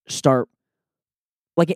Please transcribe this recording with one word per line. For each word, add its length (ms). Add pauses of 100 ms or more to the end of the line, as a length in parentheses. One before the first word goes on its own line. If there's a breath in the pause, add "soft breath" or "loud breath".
start. 420 (1080)
Like, 180